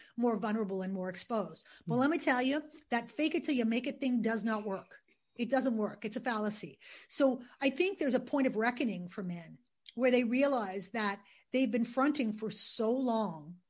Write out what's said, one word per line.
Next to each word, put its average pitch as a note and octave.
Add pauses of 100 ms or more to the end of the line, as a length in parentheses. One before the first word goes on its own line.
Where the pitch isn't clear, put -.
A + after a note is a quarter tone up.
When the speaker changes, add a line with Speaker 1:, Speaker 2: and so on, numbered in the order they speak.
(180)
Speaker 1:
more A#3+
vulnerable G3+
and F#3
more F#3
exposed. F3+ (240)
But A3+
Speaker 2:
Mm-hmm. B3
Speaker 1:
let C#4
me E4
tell B3+
you, C#4+ (260)
that A#3
fake D#4
it -
till D4+
you A#3+
make A#3
it -
thing B3
does A3
not G#3+
work. F#3+ (400)
It A#3+
doesn't B3+
work. G#3
It's G#3+
a -
fallacy. G#3+ (280)
So C4 (200)
I C#4
think F4+
there's C4+
a B3+
point C4
of A3
reckoning A3
for -
men E3+ (360)
where B3
they B3
realize A#3
that G#3 (340)
they've B3+
been A#3
fronting C4
for G#3+
so -
long G#3+ (160)